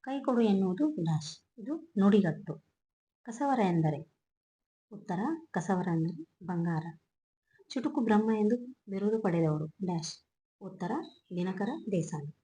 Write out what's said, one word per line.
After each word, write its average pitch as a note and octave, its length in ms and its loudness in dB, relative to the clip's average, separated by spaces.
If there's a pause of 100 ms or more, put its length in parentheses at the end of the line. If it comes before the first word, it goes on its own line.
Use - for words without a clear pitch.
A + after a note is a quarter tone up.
ಕೈಕೊಡು C4+ 400 0
ಎನ್ನುವುದು F#3+ 460 4
ಡ್ಯಾಶ್. E3 580 -2 (120)
ಇದು C4 420 -8
ನುಡಿಗಟ್ಟು. F#3 640 4 (600)
ಕಸವರ B3+ 360 0
ಎಂದರೆ? D#3+ 540 2 (800)
ಉತ್ತರ F#3+ 280 -6 (320)
ಕಸವರ F3+ 360 -2
ಎಂದರೆ E3+ 580 -4
ಬಂಗಾರ. E3 380 -2 (840)
ಚುಟುಕು C#4 320 -2
ಬ್ರಹ್ಮ A3 300 4
ಎಂದು G#3+ 260 2 (320)
ಬಿರುದು G#3 320 0
ಪಡೆದವರು E3 440 2
ಡ್ಯಾಶ್. E3+ 600 -6 (360)
ಉತ್ತರ F#3 300 -8 (440)
ದಿನಕರ F#3 340 -2 (120)
ದೇಸಾಯಿ. D#3+ 500 -4 (120)